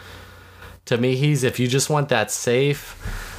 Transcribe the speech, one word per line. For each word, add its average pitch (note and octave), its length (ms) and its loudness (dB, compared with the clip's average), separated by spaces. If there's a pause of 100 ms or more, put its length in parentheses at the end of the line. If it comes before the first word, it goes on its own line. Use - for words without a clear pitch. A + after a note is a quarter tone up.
(840)
to B2 120 0
me, B2+ 180 2
he's, C#3+ 280 2
if B2 160 2
you B2+ 80 2
just C3 220 2
want D3 200 0
that A2 220 2
safe, C#3 640 0 (440)